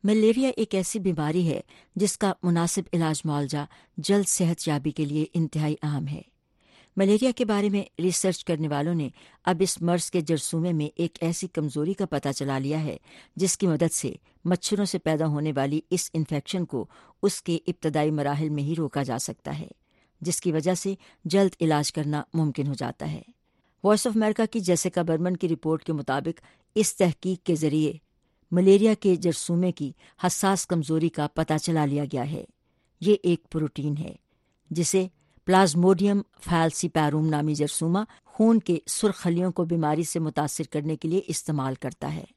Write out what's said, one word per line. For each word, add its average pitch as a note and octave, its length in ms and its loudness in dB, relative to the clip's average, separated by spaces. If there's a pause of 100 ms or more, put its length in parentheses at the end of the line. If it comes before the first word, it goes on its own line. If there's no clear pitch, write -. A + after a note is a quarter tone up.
ملیریا A3 540 4
ایک A3 180 -2
ایسی F#3+ 240 -2
بیماری E3 480 0
ہے D3 140 -2 (340)
جس G3+ 220 0
کا G3 160 0 (100)
مناسب E3+ 380 2 (120)
علاج D#3+ 320 0
معالجہ D3 320 -2 (400)
جلد G3 300 2
صحت E3+ 400 0
یابی D3 240 0
کے D3+ 140 -2
لیے D3+ 280 -2
انتہائی D3+ 500 0
اہم D3 240 -2
ہے۔ C#3+ 140 -8 (760)
ملیریا G#3 380 4
کے B3 100 -2
بارے G#3 240 2
میں G3 320 -4
ریسرچ F3+ 440 0
کرنے D#3+ 220 -2
والوں D3 260 -2
نے D3+ 160 -2 (360)
اب F3+ 140 2
اس F#3 220 0
مرض E3+ 280 0
کے F3+ 120 0
جرثومے E3 520 -2
میں D3+ 220 0
ایک E3+ 260 -4
ایسی E3+ 260 -4
کمزوری D3+ 460 -4
کا G3 120 -2
پتہ C#3+ 300 -4
چلا C#3 240 -4
لیا D3+ 240 -2
ہے C3 140 -6 (380)
جس F3+ 220 0
کی G3 100 0
مدد E3 260 2
سے - 180 -4 (340)
مچھروں F#3+ 400 0
سے F#3 120 -4
پیدا D#3+ 280 0
ہونے D3+ 300 0
والی C#3 340 0
اس F3+ 240 -2
انفیکشن D#3+ 520 -2
کو A#2+ 200 -6 (360)
اس - 200 0
کے E3+ 160 -2 (100)
ابتدائی D#3 440 0
مراحل D3 380 -2
میں D3 140 -2
ہی D#3 140 -2
روکا C#3+ 260 -2
جا B2+ 140 -4
سکتا C#3+ 420 -8
ہے، - 80 -10 (540)
جس E3 200 -4
کی F3+ 100 0
وجہ D#3+ 220 0
سے G3 200 -4 (320)
جلد F#3 260 4 (100)
علاج D3+ 320 0
کرنا D3 300 -2 (100)
ممکن D3 340 0
ہو C#3+ 60 -2
جاتا C3 380 -6
ہے۔ D#3 100 -8 (640)
وائس G#3 240 4
آف A3 80 -2
امریکہ A3 360 2
کی A#3 80 -2
جیسیکا F3+ 420 0
برمن E3+ 360 0
کی F3+ 120 -2
رپورٹ D#3+ 340 -2
کے E3 100 -4
مطابق C#3+ 480 -4 (340)
اس G#3+ 200 2
تحقیق F3+ 500 0
کے E3+ 100 2
ذریعے D3+ 380 0 (580)
ملیریا G3 420 6
کے G3 220 2
جرثومے F3 560 0
کی C#3+ 200 -8 (340)
حساس F#3+ 420 0
کمزوری D#3+ 420 0
کا D3 240 -4
پتہ D#3 280 -2
چلا D#3+ 240 0
لیا C#3+ 200 -2
گیا C3+ 260 -4
ہے۔ - 120 -8 (580)
یہ G3+ 220 6
ایک - 260 0
پروٹین D3 500 -4
ہے - 160 -10 (540)
جسے F3+ 380 0 (380)
پلازموڈیم F#3+ 760 4 (280)
فالسیپیرم D#3+ 800 0
نامی D3+ 260 0
جرثومہ D#3+ 440 0 (260)
خون A3 340 4
کے E3+ 280 0
سرخ - 280 0
خلیوں F3+ 360 0
کو E3+ 140 -2
بیماری D#3+ 380 0
سے E3 160 -4
متاثر D3+ 520 -2
کرنے D#3 240 -2
کے D#3+ 120 -8
لیے F3+ 200 0
استعمال C#3+ 480 -4
کرتا C#3 400 -8
ہے۔ - 80 -10 (140)